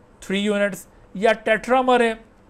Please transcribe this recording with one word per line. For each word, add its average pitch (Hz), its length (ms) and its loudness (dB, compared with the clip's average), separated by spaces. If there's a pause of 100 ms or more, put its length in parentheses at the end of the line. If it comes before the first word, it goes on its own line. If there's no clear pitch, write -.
(240)
three 196 200 -4
units, 202 400 -2 (300)
या 220 180 2 (120)
tetramer 247 560 2
है, 226 180 0 (320)